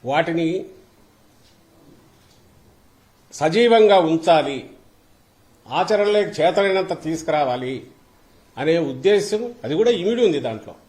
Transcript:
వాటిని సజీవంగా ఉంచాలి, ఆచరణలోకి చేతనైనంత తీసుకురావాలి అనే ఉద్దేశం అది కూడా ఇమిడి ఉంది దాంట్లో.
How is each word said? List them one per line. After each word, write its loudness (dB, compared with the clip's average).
వాటిని -2
సజీవంగా 4
ఉంచాలి, 0
ఆచరణలోకి 0
చేతనైనంత 0
తీసుకురావాలి -4
అనే 0
ఉద్దేశం -2
అది -6
కూడా 2
ఇమిడి 0
ఉంది 0
దాంట్లో. -10